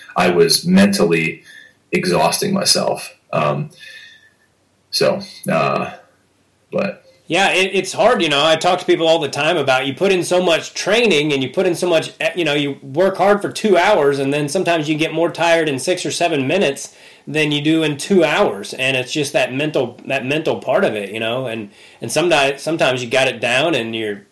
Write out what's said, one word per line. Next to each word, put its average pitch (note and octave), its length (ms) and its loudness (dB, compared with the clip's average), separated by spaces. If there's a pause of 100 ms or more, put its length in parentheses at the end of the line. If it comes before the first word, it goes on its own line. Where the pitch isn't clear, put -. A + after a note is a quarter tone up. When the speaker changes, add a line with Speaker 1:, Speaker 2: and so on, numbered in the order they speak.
(160)
Speaker 1:
I F#3 140 2
was E2+ 380 2
mentally F2 760 2 (480)
exhausting F2 640 0
myself. - 640 -2 (180)
Um, D2 380 -2 (1200)
so, - 280 0 (300)
uh, C#2 460 -2 (760)
but - 340 -4 (220)
Speaker 2:
Yeah, F3 260 2
it, F#3+ 200 0
it's F#3 180 -4
hard. G#3 300 2
You D#3+ 80 0
know, C#3+ 160 2
I D#3+ 100 4
talk F3+ 240 0
to - 60 -12
people E3 220 2
all E3 120 4
the D3 100 -4
time D#3 280 -2
about, C3+ 300 0
you C3+ 80 -4
put F#3+ 160 0
in F3+ 120 0
so F3+ 200 0
much D#3+ 320 0
training F#3 580 2
and C3+ 80 0
you B2+ 80 -4
put F#3+ 160 -2
in F3 80 2
so F3+ 160 -2
much, D#3+ 220 0 (240)
you F3 100 -2
know, D3 80 0
you C#3+ 200 -2 (100)
work E3+ 340 0
hard G3+ 240 4
for C3+ 100 -4
two F#3+ 260 2
hours E3 420 4
and C#3 120 0
then D3 160 0
sometimes E3+ 400 0
you D#3 80 0
get D#3 160 -2
more D#3+ 200 0
tired E3 360 2
in C3+ 120 -2
six F3+ 260 -2
or D3 60 -4
seven D#3 340 0
minutes D3+ 500 -2 (300)
than D3+ 260 0
you D3 120 -2
do D#3+ 180 2
in D#3 160 -2
two F#3 260 2
hours. D3 520 0
And C3 200 0
it's B2+ 160 -4
just D3 220 -2
that B2+ 180 0
mental, C#3 540 -2
that C3+ 180 -4
mental C#3 360 -2
part D#3 240 0
of C3+ 100 0
it, G#2 180 -6
you A2+ 80 -8
know, A#2+ 280 -4
and, A2+ 240 -10 (280)
and B2 120 -8
sometimes, D3 500 2
sometimes C#3+ 420 0
you A#2 60 -8
got C3 180 2
it A#2 140 -4
down C3 320 0
and A2+ 220 -4
you're G#2 360 -6